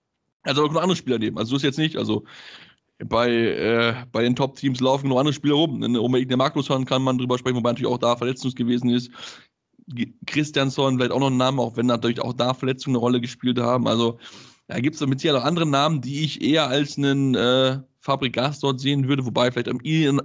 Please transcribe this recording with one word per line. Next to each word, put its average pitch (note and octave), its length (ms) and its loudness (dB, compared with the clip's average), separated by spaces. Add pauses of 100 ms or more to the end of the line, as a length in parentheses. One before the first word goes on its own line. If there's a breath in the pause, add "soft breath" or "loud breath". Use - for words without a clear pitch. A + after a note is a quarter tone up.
(420)
Also D3 240 0
auch D3 80 0
noch D#3+ 80 0
andere F3+ 160 0
Spieler B2 220 -2
nehmen. A2 180 -4
Also A2+ 140 -4
so C3+ 60 0
ist C3+ 60 -4
jetzt C#3 140 0
nicht, D#3 180 -2
also A2 280 -2 (720 loud breath)
bei, A2+ 320 0
äh, A#2 640 2 (180)
bei A2+ 120 0
den B2 120 2
Top-Teams C3+ 460 -2
laufen C3+ 280 2
noch B2+ 100 2
andere D3 140 2
Spieler C#3+ 200 0
rum. C#3+ 280 2
Wenn A2+ 120 0
man A#2+ 280 2
Igor B2+ 160 -2
Magnusson C3+ 480 0
kann C3 180 0
man C3 160 0
drüber B2 180 0
sprechen, B2+ 180 -2
wobei A#2+ 140 0
natürlich A#2 220 -2
auch B2 80 -2
da A#2+ 160 2
verletzungs B2+ 400 -4
gewesen A#2+ 340 0
ist. A#2+ 220 0 (800 loud breath)
G-, A#2 240 -6 (120)
Christiansson, C#3 720 0
vielleicht B2 140 0
auch B2 80 0
noch C#3 100 2
ein B2+ 80 2
Name, B2+ 240 2
auch A2+ 160 -4
wenn A#2 80 0
natürlich A#2+ 340 0
auch B2 140 -4
da B2+ 220 0
Verletzungen C3 400 -2
eine A#2 60 0
Rolle B2 200 2
gespielt B2 380 -2
haben. A#2+ 280 2
Also A#2 300 2 (520 loud breath)
da B2 120 -4
gibt's D3+ 240 -2
mit C3+ 160 0
Sicherheit D3 180 2
noch B2+ 80 0
andere E3 180 0
Namen, C#3+ 360 2
die C#3+ 240 -4
ich - 160 -6
eher D3 260 2
als C#3+ 300 -2
einen, C#3 380 2
äh, C3 440 2 (200)
Fabregas C3+ 600 -2
dort C3+ 220 -2
sehen C#3 260 0
würde, C3+ 180 0
wobei A#2+ 240 0
vielleicht A#2+ 200 -4
am, A#2+ 120 -4
ihn, D3+ 440 2